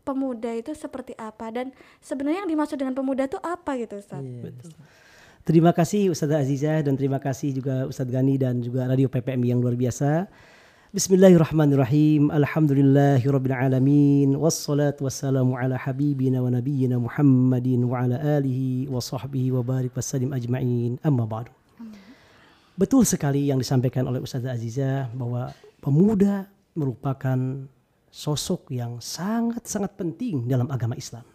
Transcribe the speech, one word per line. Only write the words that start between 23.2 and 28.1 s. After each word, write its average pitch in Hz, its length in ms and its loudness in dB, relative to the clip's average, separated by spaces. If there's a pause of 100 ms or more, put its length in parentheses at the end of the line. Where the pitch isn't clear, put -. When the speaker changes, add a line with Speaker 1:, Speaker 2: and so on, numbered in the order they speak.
Speaker 3:
yang 139 100 2
disampaikan 127 480 0
oleh 127 140 -4
Ustazah 127 320 -8
Azizah 131 600 -4
bahwa 120 400 -6 (280)
pemuda 196 680 2 (260)
merupakan 135 680 -4 (680)
sosok - 640 -6